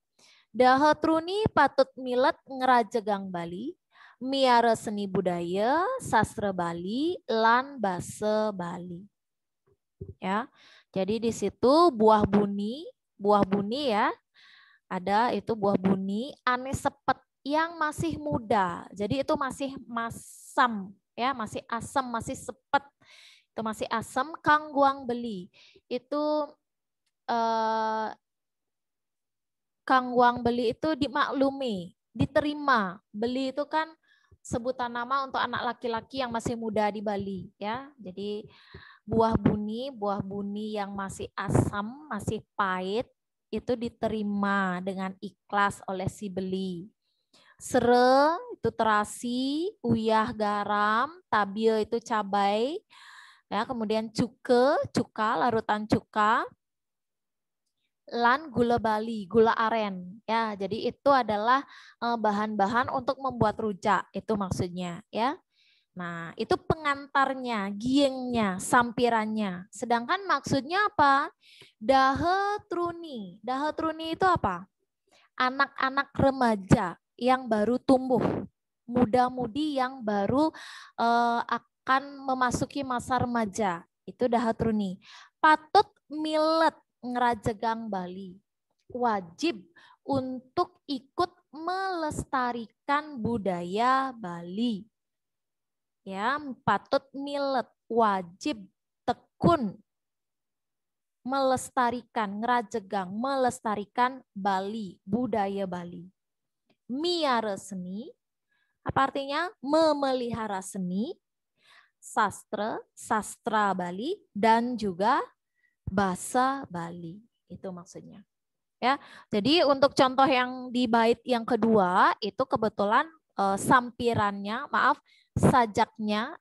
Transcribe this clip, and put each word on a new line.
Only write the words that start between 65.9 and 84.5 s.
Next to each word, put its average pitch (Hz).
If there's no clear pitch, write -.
Nah, 170
itu 226
pengantarnya, 269
giengnya, 247
sampirannya. 220
Sedangkan 240
maksudnya 330
apa? 285
Dahe 285
truni. 339
Dahe 277
truni 320
itu 349
apa? 208
Anak-anak 269
remaja 226
yang 254
baru 214
tumbuh, 262
muda-mudi 247
yang 262
baru, 220
eh, 233
akan -
memasuki 262
masa 254
remaja. 220
Itu 240
dahe 226